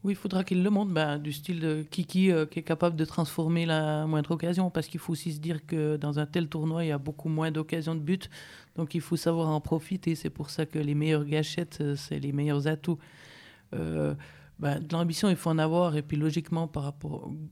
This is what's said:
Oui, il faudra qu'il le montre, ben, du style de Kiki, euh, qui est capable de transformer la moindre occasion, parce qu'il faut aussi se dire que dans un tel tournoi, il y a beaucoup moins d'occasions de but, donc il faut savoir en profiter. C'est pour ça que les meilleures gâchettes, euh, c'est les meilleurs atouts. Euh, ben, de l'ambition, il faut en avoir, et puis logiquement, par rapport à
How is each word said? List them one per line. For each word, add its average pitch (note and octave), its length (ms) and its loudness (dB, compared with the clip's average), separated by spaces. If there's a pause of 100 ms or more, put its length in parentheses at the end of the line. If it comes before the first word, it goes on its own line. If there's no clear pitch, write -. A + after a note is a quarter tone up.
Oui, G3 100 2
il - 20 -2
faudra F#3 260 0
qu'il F3+ 220 2
le G#3 60 4
montre, G3+ 200 2
ben, D3+ 280 2
du D3 140 -4
style E3 280 -4
de D#3 280 0
Kiki, F#3 440 2
euh, D#3 120 4
qui D#3 140 -6
est D#3+ 60 -6
capable E3+ 320 2
de D#3+ 80 2
transformer E3 600 0
la D#3 380 2
moindre D#3 280 2
occasion, F3 360 2
parce D#3+ 200 -2
qu'il E3+ 100 -8
faut - 140 -4
aussi D#3+ 200 -4
se D3 60 -6
dire D#3 260 -4
que D3+ 320 0
dans D3 220 -2
un D3+ 80 0
tel D#3 220 0
tournoi, D#3+ 360 -2
il D#3+ 40 0
y D3+ 40 2
a C#3+ 60 0
beaucoup D3 300 -6
moins D#3+ 240 0
d'occasions D#3 420 -2
de D#3 60 -4
but, F3+ 280 -2 (460)
donc E3 220 -4
il E3 40 2
faut - 140 -2
savoir E3 340 2
en D3+ 120 2
profiter. E3 560 -2
C'est D#3+ 140 -6
pour C#3+ 200 -10
ça D#3 160 -2
que D#3 140 -4
les D3 160 2
meilleures D3+ 280 4
gâchettes, D#3 560 -2
euh, C#3+ 140 0
c'est C#3+ 240 -6
les C#3 140 -2
meilleurs C#3+ 340 2
atouts. D#3 320 0 (760)
Euh, D#2+ 400 0 (440)
ben, C#3+ 220 -2
de D#3+ 120 -6
l'ambition, E3+ 380 2
il F3 60 6
faut - 140 -2
en D#3+ 80 4
avoir, D#3+ 380 4
et D3 60 0
puis D3+ 140 -2
logiquement, D#3+ 500 0
par D3+ 160 -4
rapport C#3+ 440 -8
à - 40 -8 (220)